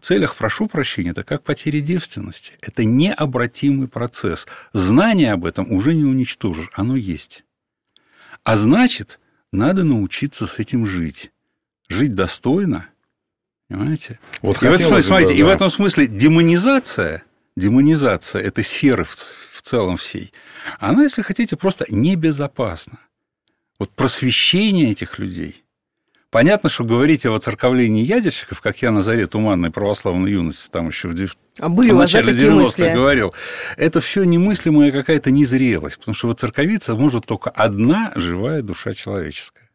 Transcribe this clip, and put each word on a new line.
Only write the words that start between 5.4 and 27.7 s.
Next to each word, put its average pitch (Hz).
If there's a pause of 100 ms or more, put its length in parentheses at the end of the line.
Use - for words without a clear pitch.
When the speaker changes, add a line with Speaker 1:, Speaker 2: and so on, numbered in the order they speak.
Speaker 1:
этом 87
уже 113
не 156
уничтожишь, 113
оно 120
есть. 95 (1000)
А 113
значит, 147 (320)
надо 165
научиться 120
с -
этим 113
жить. 87 (560)
Жить 117
достойно, 120 (800)
понимаете? 120 (240)
Speaker 2:
Вот 98
Speaker 1:
И -
в -
этом 127
Speaker 2:
хотелось 180
Speaker 1:
смысле, 170
Speaker 2:
бы, -
Speaker 1:
смотрите, 175
и 143
в 151
Speaker 2:
да. 190
Speaker 1:
этом 190
смысле 175
демонизация, 165 (340)
демонизация 117
этой 101
сферы 120
в -
ц-, - (180)
в -
целом 95
всей, 90 (480)
она, 180
если 254
хотите, 202
просто -
небезопасна. 139 (800)
Вот 101
просвещение 151
этих -
людей. 90 (680)
Понятно, 165
что -
говорить 123
о 123
воцерковлении 113